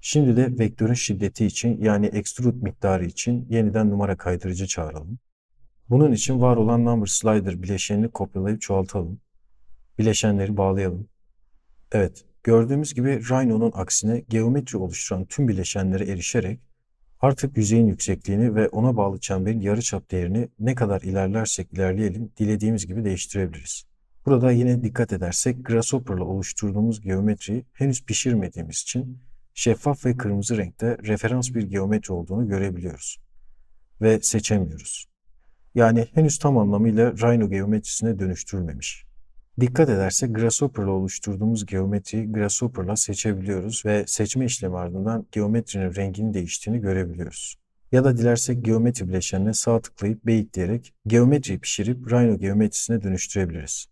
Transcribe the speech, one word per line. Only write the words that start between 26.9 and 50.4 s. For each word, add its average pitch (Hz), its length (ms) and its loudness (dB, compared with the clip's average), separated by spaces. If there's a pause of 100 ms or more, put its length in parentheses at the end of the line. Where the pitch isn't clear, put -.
geometriyi 101 720 -2
henüz 135 320 -2
pişirmediğimiz 92 720 -2
için 127 420 -6 (360)
şeffaf 127 520 0
ve 123 100 0
kırmızı 104 400 -2
renkte 107 420 -4
referans 123 560 -2
bir 113 80 0
geometri 98 500 -2
olduğunu 92 360 -2
görebiliyoruz. 95 720 -4 (800)
Ve 110 220 6
seçemiyoruz. 92 880 -2 (640)
Yani 113 400 4
henüz 156 240 4
tam 143 200 2
anlamıyla 107 540 4
Rhino 113 380 2
geometrisine 104 680 -2
dönüştürülmemiş. 90 880 -6 (540)
Dikkat 127 280 4
edersek 107 460 0
Grasshopper'la 110 560 0
oluşturduğumuz 98 760 -2
geometriyi 101 640 -2
Grasshopper'la 107 640 -2
seçebiliyoruz 98 880 -4
ve 104 200 2
seçme 120 380 -2
işlemi 98 320 -4
ardından 95 560 -4
geometrinin 104 640 -2
renginin 98 400 -2
değiştiğini 101 460 -4
görebiliyoruz. 90 800 -4 (340)
Ya 127 120 6
da 131 120 4
dilersek 120 480 2
geometri 113 440 2
bileşenine 95 440 0
sağ 113 280 2
tıklayıp - 460 -6
bake 113 260 2